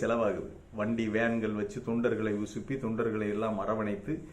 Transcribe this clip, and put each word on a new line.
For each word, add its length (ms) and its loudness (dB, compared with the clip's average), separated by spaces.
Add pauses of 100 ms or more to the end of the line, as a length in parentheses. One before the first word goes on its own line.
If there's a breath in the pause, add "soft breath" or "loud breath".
செலவாகுது. 480 2 (240)
வண்டி, 340 0
வேன்கள் 480 2
வச்சு 260 -4
தொண்டர்களை 520 2
உசுப்பி, 460 -4
தொண்டர்களை 500 0
எல்லாம் 300 0
அரவணைத்து, 720 -2